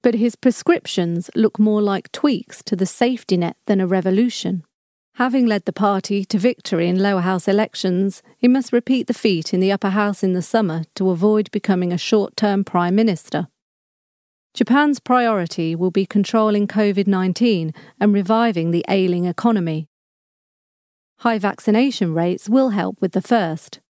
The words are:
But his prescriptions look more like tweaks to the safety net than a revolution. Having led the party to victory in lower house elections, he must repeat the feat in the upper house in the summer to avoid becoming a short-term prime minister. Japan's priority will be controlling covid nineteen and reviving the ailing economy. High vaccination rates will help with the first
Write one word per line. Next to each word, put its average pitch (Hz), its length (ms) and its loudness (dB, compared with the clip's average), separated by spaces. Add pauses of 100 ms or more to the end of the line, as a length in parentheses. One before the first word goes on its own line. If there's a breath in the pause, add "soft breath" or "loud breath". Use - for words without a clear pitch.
But 240 120 2
his 233 200 0
prescriptions - 1000 0
look - 240 0
more 214 240 2
like 202 280 -2
tweaks - 540 -4
to - 100 -4
the 185 120 -2
safety 240 500 -2
net 170 300 -4
than 196 140 2
a 185 60 0
revolution. 185 760 -2 (520)
Having 247 300 0
led 208 200 0
the - 80 -4
party 202 500 -2
to - 140 -2
victory 180 500 0
in 180 100 0
lower 196 220 2
house 180 260 -2
elections, 196 760 -2 (160 soft breath)
he 247 100 2
must 254 240 0
repeat 247 360 0
the - 40 -4
feat 175 400 -2
in 180 80 0
the 190 120 2
upper 196 180 -2
house 208 320 -2
in 185 100 0
the 180 80 0
summer 170 440 -2 (100)
to 190 160 0
avoid 208 400 0
becoming 180 420 0
a 175 60 -2
short-term 202 680 0
prime 175 300 0
minister. 190 540 0 (1040)
Japan's 285 460 2
priority 202 760 0
will 180 160 0
be 190 160 0
controlling 208 600 2
covid 202 400 0
nineteen 185 680 0 (240 loud breath)
and 208 160 4
reviving 202 560 0
the 170 180 0
ailing 180 380 0
economy. 175 600 -2 (1300)
High 233 200 0
vaccination 208 760 0
rates 175 340 -2
will 262 220 2
help 190 320 -4
with 185 100 -2
the 180 80 0
first 170 600 -2 (100)